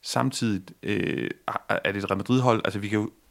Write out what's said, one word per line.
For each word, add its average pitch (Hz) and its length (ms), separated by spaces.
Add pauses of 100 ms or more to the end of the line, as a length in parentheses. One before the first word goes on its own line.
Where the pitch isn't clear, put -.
Samtidig, 120 600 (200)
øh, 95 480 (180)
er, - 360
er 98 80
det 101 60
et 98 120
Real 98 80
Madrid-hold. 120 460
Altså, - 140
vi 101 100
kan 107 100
jo 107 120 (200)